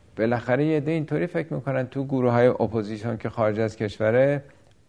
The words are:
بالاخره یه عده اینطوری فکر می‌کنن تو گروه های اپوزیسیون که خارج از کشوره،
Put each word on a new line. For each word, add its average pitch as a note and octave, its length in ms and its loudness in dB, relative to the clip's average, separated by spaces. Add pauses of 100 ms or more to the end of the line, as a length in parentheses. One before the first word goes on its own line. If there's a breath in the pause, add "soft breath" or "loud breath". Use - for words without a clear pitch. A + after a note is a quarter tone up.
(180)
بالاخره A#2+ 480 0
یه D#3 120 0
عده D3 140 -2
اینطوری D#3 360 -2
فکر D#3+ 260 -6
می‌کنن C3 340 -4
تو C3+ 180 -6
گروه B2+ 260 2
های A#2+ 160 6
اپوزیسیون A2 680 -2
که A2 120 -6
خارج G#2+ 300 0
از A2 160 -2
کشوره، B2 680 2 (440 soft breath)